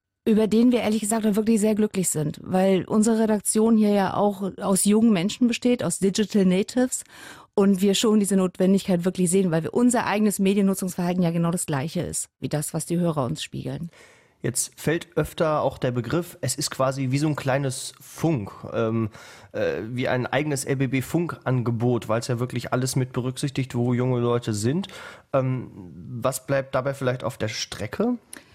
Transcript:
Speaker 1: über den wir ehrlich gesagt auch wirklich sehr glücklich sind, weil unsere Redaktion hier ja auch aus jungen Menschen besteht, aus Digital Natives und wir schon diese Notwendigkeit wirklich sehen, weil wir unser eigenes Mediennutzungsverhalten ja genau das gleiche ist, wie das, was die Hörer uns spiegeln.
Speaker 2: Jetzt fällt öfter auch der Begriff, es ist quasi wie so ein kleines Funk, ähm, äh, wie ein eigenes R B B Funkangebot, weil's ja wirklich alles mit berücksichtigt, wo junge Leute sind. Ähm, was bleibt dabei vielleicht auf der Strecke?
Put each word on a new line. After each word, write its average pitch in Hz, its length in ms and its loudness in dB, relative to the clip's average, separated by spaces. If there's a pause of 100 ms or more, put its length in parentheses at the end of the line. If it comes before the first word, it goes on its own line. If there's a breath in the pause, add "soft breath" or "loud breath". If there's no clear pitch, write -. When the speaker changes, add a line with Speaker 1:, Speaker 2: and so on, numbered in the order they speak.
(240)
Speaker 1:
über 220 220 4
den 226 260 6
wir 240 80 2
ehrlich 214 200 0
gesagt 214 260 -2
auch 208 80 4
wirklich 214 260 2
sehr 214 140 4
glücklich 202 340 0
sind, 151 340 -4
weil 185 420 2
unsere 220 340 2
Redaktion 220 580 2
hier 214 140 4
ja 202 240 2
auch 196 440 0
aus 190 260 0
jungen 220 280 6
Menschen 202 340 2
besteht, 240 360 0
aus - 160 -2
Digital 196 460 2
Natives 190 600 0 (500 loud breath)
und 196 260 4
wir 196 140 4
schon 214 260 4
diese 196 160 2
Notwendigkeit 185 680 2
wirklich 180 260 0
sehen, 190 200 2
weil 160 120 0
wir - 120 -8
unser 240 320 4
eigenes 208 320 0
Mediennutzungsverhalten 190 840 0
ja 165 80 2
genau 170 200 0
das 180 160 -4
gleiche 156 360 -2
ist, - 260 -8 (100)
wie 131 100 -6
das, 151 260 -4
was 160 120 -6
die 170 120 -2
Hörer 160 260 0
uns 151 180 -4
spiegeln. 139 480 -10 (520 soft breath)
Speaker 2:
Jetzt - 340 -4
fällt 165 400 -4
öfter 156 460 0
auch 131 140 -2
der 131 140 -2
Begriff, 123 500 -4
es - 140 -4
ist - 160 -6
quasi 135 400 -2
wie 135 80 0
so 151 80 0
ein 151 100 0
kleines 135 640 -4
Funk, 143 520 -4 (200)
ähm, 113 380 0 (420 loud breath)
äh, 85 320 -2
wie 123 240 -4
ein 127 180 0
eigenes 143 380 -2
R 135 120 -2
B 135 100 0
B 131 160 -2
Funkangebot, 123 1080 -2
weil's 113 200 -2
ja 123 100 -2
wirklich 123 340 -6
alles 127 240 -2
mit 131 160 -2
berücksichtigt, 131 640 -4
wo 120 180 0
junge 123 280 0
Leute 120 340 0
sind. 127 340 -2 (460 loud breath)
Ähm, 131 360 -2 (520)
was 131 240 -4
bleibt 139 280 -2
dabei 135 200 -2
vielleicht 131 300 -4
auf - 120 -6
der 107 120 -4
Strecke? 196 680 -4 (380 loud breath)